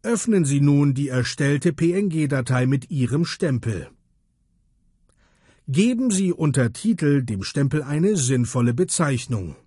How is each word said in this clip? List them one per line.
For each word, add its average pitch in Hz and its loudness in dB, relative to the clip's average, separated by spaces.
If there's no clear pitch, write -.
Öffnen 214 2
Sie 139 2
nun 143 4
die 135 -2
erstellte 139 0
P 170 0
N 196 0
G 156 -2
Datei 127 0
mit 135 0
Ihrem 135 0
Stempel. 117 -4
Geben 233 2
Sie 190 0
unter 135 0
Titel 147 0
dem 107 -6
Stempel 139 -2
eine 165 0
sinnvolle 123 0
Bezeichnung. 120 -2